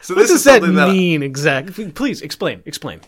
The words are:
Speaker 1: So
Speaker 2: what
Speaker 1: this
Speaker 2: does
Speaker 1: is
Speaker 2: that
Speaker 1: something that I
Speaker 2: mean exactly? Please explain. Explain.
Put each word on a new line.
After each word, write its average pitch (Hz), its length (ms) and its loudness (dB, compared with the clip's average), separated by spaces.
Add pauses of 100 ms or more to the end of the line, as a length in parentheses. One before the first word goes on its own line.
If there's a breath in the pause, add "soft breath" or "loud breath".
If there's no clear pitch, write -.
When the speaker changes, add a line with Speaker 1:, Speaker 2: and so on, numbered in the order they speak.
Speaker 1:
So 180 140 -10
Speaker 2:
what 190 60 4
Speaker 1:
this 233 80 4
Speaker 2:
does 330 100 4
Speaker 1:
is - 60 -4
Speaker 2:
that 269 160 8
Speaker 1:
something 185 140 2
that 185 140 2
I - 20 2
Speaker 2:
mean 175 320 0
exactly? 143 680 -6
Please 247 300 -6
explain. 147 440 -10
Explain. 139 420 -14